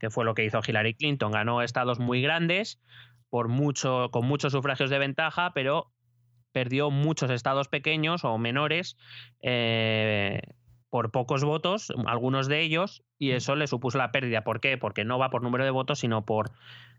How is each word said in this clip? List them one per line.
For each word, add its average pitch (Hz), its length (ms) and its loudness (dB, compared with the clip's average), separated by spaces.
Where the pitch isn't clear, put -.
Que 113 80 -4
fue 117 160 0
lo 113 100 0
que 110 120 2
hizo 110 200 0
Hillary 110 280 0
Clinton. 135 360 0
Ganó 113 300 0
estados 120 400 0
muy 123 220 2
grandes 170 580 0
por 120 200 0
mucho, 127 600 0
con 120 160 2
muchos 143 260 0
sufragios 135 360 0
de 139 100 2
ventaja, 156 560 0
pero 143 380 0
perdió 131 380 0
muchos 143 400 2
estados 135 380 0
pequeños 156 560 0
o 113 140 0
menores, 147 580 0
eh, 110 960 2
por 117 220 -2
pocos 131 340 0
votos, 160 480 -2
algunos 131 420 0
de 151 140 0
ellos, 165 400 -2
y 139 140 0
eso 127 240 0
le 151 100 0
supuso 127 320 -2
la 120 140 0
pérdida. 120 300 0
¿Por 113 180 -2
qué? 135 180 0
Porque 104 260 -2
no 123 140 0
va 131 100 2
por 123 140 0
número 123 220 0
de 135 60 2
votos, 131 280 0
sino 113 260 0
por, 107 280 0